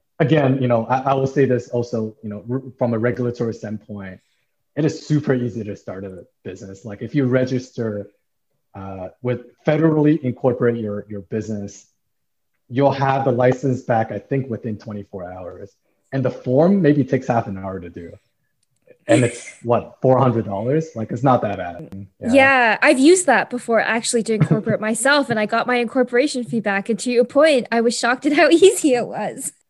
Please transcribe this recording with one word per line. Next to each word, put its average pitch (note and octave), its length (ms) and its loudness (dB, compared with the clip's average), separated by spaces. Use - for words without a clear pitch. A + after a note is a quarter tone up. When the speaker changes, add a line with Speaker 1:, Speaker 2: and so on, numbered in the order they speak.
Speaker 1:
again, C3+ 420 2
you B2+ 80 0
know, A#2 180 0
I, B2+ 120 0
I C3+ 40 2
will C3+ 120 0
say C3+ 200 2
this A#2+ 240 -2
also, A2+ 520 -4
you A2 60 -12
know, G#2 220 -12
r-, C3 120 -6
from A#2+ 140 0
a A2+ 60 -2
regulatory A#2 560 -2
standpoint, G#2 680 -12
it D3+ 80 0
is - 220 -4
super D3 280 0
easy A#2 300 -4
to G2+ 120 -10
start G2 280 -12
a F#2 220 -14
business. F#2+ 420 -16
Like, G#2 160 -12
if A#2 140 -8
you C#3+ 120 2
register, B2 840 -4
uh, F#2+ 340 -12
with B2 420 -6
federally D#3 560 2
incorporate B2 560 0
your, G#2 320 -6
your G#2+ 120 -12
business, G#2 680 -8
you'll C3+ 220 2
have C3+ 340 0
the - 60 2
license B2+ 520 2
back, A2+ 280 0
I G#2 80 -6
think, C3+ 320 -6
within A2 260 -8
twenty-four G2 560 -12
hours. F#2 440 -16
And C3+ 120 -2
the B2+ 60 -2
form E3+ 520 2
maybe D3 220 4
takes C3 240 -2
half A#2 180 0
an G2 100 -8
hour F#2+ 220 -8
to F2 100 -14
do. E2+ 240 -16
And A#2+ 160 4
it's, - 360 -4
Speaker 2:
<laughs> - 40 -20
Speaker 1:
what, A#2 400 -2
four C3 160 6
hundred A#2 280 2
dollars? B2 500 -2
Like, A2 160 -8
it's A#2+ 100 -6
not C3 200 4
that G2+ 160 -4
bad. F2 500 -12
Speaker 2:
Yeah. - 140 -4
Speaker 1:
Yeah. C4 500 4
Speaker 2:
I've C#4+ 160 4
used F4+ 280 6
that G#3+ 240 2
before, A#3+ 280 -2
actually, A3+ 460 -2
to A3 100 -2
incorporate G#3+ 460 0
<laughs> G#3+ 100 -2
myself, C#4 400 2
and A3+ 80 -2
I G#3+ 80 0
got A3+ 220 -2
my B3 80 2
incorporation B3 640 0
fee A#3 160 -4
back. G3 300 -2
And A3+ 100 -2
to B3 140 -4
your A#3+ 120 4
point, C#4 460 4
I A#3 100 2
was A#3 160 2
shocked B3+ 300 -2
at D4 60 2
how B3 160 4
<laughs> - 20 2
easy E4 440 6
it A#3+ 120 0
was. C3+ 460 -8